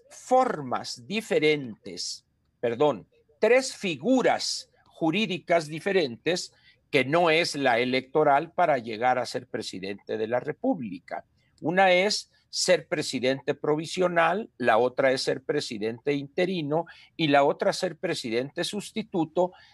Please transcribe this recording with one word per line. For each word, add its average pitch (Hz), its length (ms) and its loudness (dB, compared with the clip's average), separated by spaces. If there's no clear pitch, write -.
formas 139 1000 -2
diferentes, 151 1200 -2
perdón, 117 480 0
tres 247 360 2
figuras 170 920 0
jurídicas 170 840 -2
diferentes, 160 840 -2
que 139 120 4
no 165 260 4
es 160 260 2
la 127 240 2
electoral 139 720 2
para 156 260 2
llegar 117 400 -2
a 123 80 -2
ser - 220 -8
presidente 101 720 -8
de 110 100 -4
la 120 120 -2
República. 135 840 -8
Una 185 320 2
es 185 400 0
ser - 380 0
presidente 135 680 -2
provisional, 170 1000 0
la 117 200 4
otra 127 360 2
es 135 100 -2
ser 135 200 -4
presidente 123 720 -4
interino 160 720 -2
y 160 140 0
la 139 140 6
otra 175 300 2
ser 180 240 -6
presidente 139 640 -4
sustituto 180 880 -4